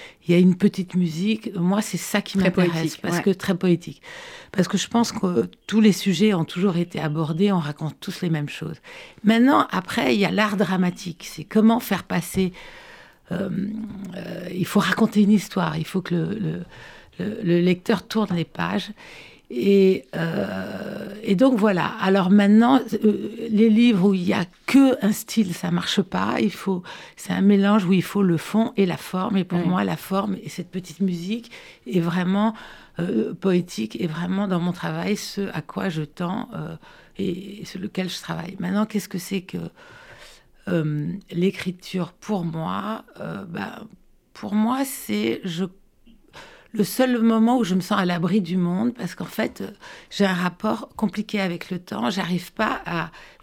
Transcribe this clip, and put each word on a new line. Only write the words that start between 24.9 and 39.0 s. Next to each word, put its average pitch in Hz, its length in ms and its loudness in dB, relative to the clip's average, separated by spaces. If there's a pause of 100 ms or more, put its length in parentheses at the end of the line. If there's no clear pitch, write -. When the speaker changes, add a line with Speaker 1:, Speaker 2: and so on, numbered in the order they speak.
Speaker 1:
un 202 80 4
style, 185 400 -2
ça 170 180 -4
marche 175 300 0
pas. 190 400 -2
Il 214 100 2
faut, 180 320 -4 (320)
c'est - 160 -10
un 180 100 0
mélange 202 440 6
où 180 80 4
il 175 100 4
faut 202 200 0
le 175 140 4
fond 220 380 0
et 196 100 4
la 180 120 -2
forme. 190 400 -4
Et 180 80 0
pour 175 140 -2
Speaker 2:
Oui. 175 80 0
Speaker 1:
moi, 180 180 2
la 175 100 -2
forme 196 480 -4
et 165 60 -12
cette - 200 -10
petite 185 300 -10
musique 190 500 -4 (360)
est 180 160 0
vraiment, 185 520 0 (460)
euh, 196 340 -2
poétique, 185 680 -2
est 180 60 -2
vraiment 180 420 -4
dans 180 100 0
mon 175 140 -2
travail 175 420 -4
ce - 260 -8 (120)
à 156 80 -6
quoi - 260 -8
je 156 160 -4
tends, 175 500 -6
euh, 156 220 -10 (420)
et, 196 440 -6
et - 40 -12
sur - 140 -14
lequel 185 300 -6
je - 100 -10
travaille. 170 400 -8
Maintenant, 190 260 -2
qu'est-ce 214 220 -4